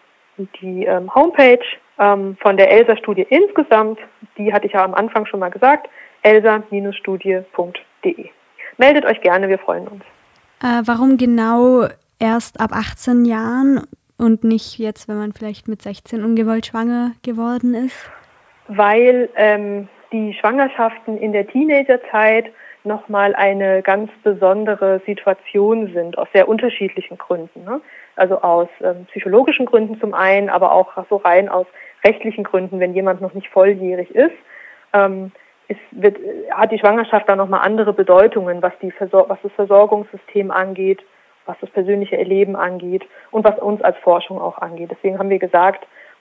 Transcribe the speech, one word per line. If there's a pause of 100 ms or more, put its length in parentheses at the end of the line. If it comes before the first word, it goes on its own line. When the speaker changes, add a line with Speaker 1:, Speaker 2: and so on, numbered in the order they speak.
(360)
Speaker 1:
Und (120)
die,
ähm,
Homepage, (340)
ähm,
von
der
elsa-Studie
insgesamt, (380)
die
hatte
ich
ja
am
Anfang
schon
mal
gesagt, (340)
elsa (300)
Studie (120)
punkt (240)
de. (480)
Meldet
euch
gerne,
wir
freuen
uns. (600)
Speaker 2:
Äh,
warum
genau (320)
erst
ab
achtzehn
Jahren (320)
und
nicht
jetzt,
wenn
man
vielleicht
mit
sechzehn
ungewollt
schwanger (100)
geworden
ist? (580)
Speaker 1:
Weil,
ähm, (240)
die
Schwangerschaften
in
der
Teenagerzeit (320)
nochmal
eine
ganz (120)
besondere
Situation
sind,
aus
sehr
unterschiedlichen
Gründen,
ne? (360)
Also
aus, (120)
ähm,
psychologischen
Gründen
zum
einen,
aber
auch (160)
so
rein
aus (380)
rechtlichen
Gründen,
wenn
jemand
noch
nicht
volljährig
ist, (560)
ähm, (360)
es (140)
wird, (340)
hat
die
Schwangerschaft
da
nochmal
andere
Bedeutungen,
was
die
Versor-,
was
das
Versorgungssystem
angeht, (420)
was
das
persönliche
Erleben
angeht (260)
und
was
uns
als
Forschung
auch
angeht.
Deswegen
haben
wir
gesagt, (340)